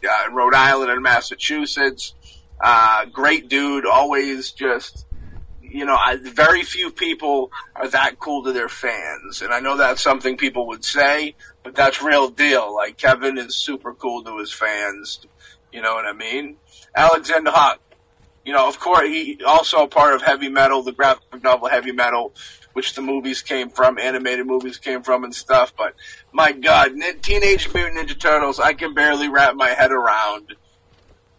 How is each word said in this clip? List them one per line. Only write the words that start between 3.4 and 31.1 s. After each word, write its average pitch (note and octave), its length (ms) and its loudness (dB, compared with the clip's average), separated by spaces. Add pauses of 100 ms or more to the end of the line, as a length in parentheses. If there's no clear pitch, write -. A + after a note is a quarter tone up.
dude, C#3 360 -2
always C#3 680 0
just, - 540 -6 (540)
you C#3+ 240 -10
know, C#3 120 2
I, B2 260 2
very D3+ 400 2
few E3 300 -6
people D3 580 -4 (240)
are C3 140 -6
that C3+ 320 0
cool C#3+ 240 -8
to C3 80 -4
their A#2+ 160 -4
fans. F#2+ 720 -10
And A#2+ 100 -4
I A#2+ 60 -2
know C3+ 180 -4
that's C3 260 0
something C3 340 0
people B2 320 -4
would A2 160 -12
say, D3 500 0 (300)
but C3 100 -18
that's C3+ 260 2
real C#3+ 280 2
deal. C3+ 460 0
Like, G#2 220 -4
Kevin C3 420 0
is A#2+ 180 -8
super C3 360 -8
cool A#2+ 300 -8
to A2 160 -14
his G#2 140 -10
fans. G#2 760 -6 (460)
You A#2+ 100 -14
know A2+ 120 0
what A2+ 120 -6
I G#2 60 -6
mean? A#2+ 460 -10 (360)
Alexander D#3+ 560 4
Hawk, C#3+ 300 4 (640)
you - 80 -10
know, E3 160 4
of C#3 100 -6
course, E3+ 300 2
he D3+ 360 -6
also D#3 380 4
a C#3 60 2
part D3 260 4
of C3+ 80 -2
Heavy C#3 260 0
Metal, C3+ 340 2
the B2+ 100 -6
graphic C3 500 0
novel B2 260 2
Heavy B2+ 240 -2
Metal, A#2+ 400 -2 (400)
which C3 220 -6
the C3+ 80 -10
movies C3+ 400 -6
came B2+ 260 -6
from, B2+ 300 2
animated B2+ 480 -4
movies B2+ 320 -4
came B2+ 240 -8
from B2+ 220 -2
and A#2+ 100 -14
stuff. B2+ 420 0
But G#2 180 -6 (380)
my D3+ 200 4
God, C#3+ 420 4
Nin-, E3+ 260 -8
Teenage G3 520 2
Mutant E3+ 260 -2
Ninja F3 200 -6
Turtles, D3+ 400 0
I C3+ 160 2
can D3+ 200 -8
barely D3 340 2
wrap C3+ 280 4
my C3 140 2
head C3 220 2
around G#2+ 640 -2 (840)